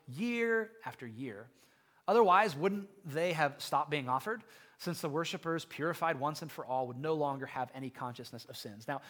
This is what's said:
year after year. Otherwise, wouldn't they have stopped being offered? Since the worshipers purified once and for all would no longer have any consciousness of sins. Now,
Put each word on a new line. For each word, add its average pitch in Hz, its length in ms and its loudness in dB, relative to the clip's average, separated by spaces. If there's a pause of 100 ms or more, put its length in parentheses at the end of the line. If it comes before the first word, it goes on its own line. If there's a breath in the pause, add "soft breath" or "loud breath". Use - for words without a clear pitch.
year 226 680 0 (120)
after - 220 -10
year. 113 400 -10 (600 soft breath)
Otherwise, 202 480 8
wouldn't 196 360 0 (160)
they 165 260 0
have 151 240 2
stopped 147 340 0
being 139 200 0
offered? 131 340 -2 (340 loud breath)
Since 175 220 -6
the 170 80 -2
worshipers 165 560 -2
purified 160 560 -2
once 151 220 -2
and 156 100 -10
for - 140 -10
all 131 220 -2
would 127 100 -8
no 156 160 0
longer 139 320 0
have 127 280 -6
any 131 140 -8
consciousness 123 560 -10
of - 140 -14
sins. 110 280 -12
Now, 139 240 -4